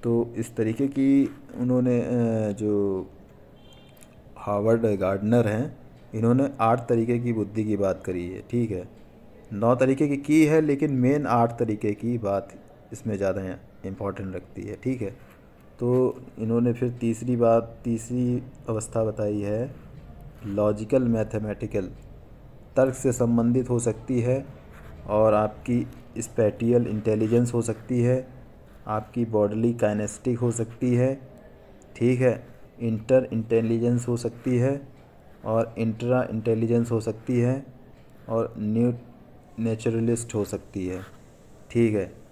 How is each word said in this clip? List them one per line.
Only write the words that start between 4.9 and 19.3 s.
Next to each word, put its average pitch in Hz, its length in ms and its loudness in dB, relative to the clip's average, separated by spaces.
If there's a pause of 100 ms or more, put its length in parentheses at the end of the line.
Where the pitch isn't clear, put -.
हैं, 110 300 -2 (380)
इन्होंने 120 340 2 (100)
आठ 117 300 2
तरीके 117 300 2
की 120 140 -2
बुद्धि 107 300 -2
की 107 140 0
बात 95 280 0
करी 90 240 -6
है, 98 200 -12
ठीक 120 220 -2
है। 92 160 -6 (680)
नौ 113 220 2
तरीके 135 320 2
की 143 100 0
की 151 280 6
है, 156 160 4
लेकिन 147 320 0
मेन 131 340 2
आठ 120 320 2
तरीके 107 340 0
की 117 240 -4
बात 98 360 -2 (400)
इसमें 110 240 -6
ज़्यादा 95 420 -2 (260)
इंपॉर्टेंट 95 500 -6
रखती 90 260 -12
है, 101 220 -10
ठीक 127 180 -4
है। 98 80 -4 (680)
तो 123 420 0 (180)
इन्होंने 117 340 2
फिर 123 160 -2
तीसरी 120 460 -2
बात, 117 480 2
तीसरी 123 600 -2 (260)
अवस्था 113 340 -2
बताई 104 360 -2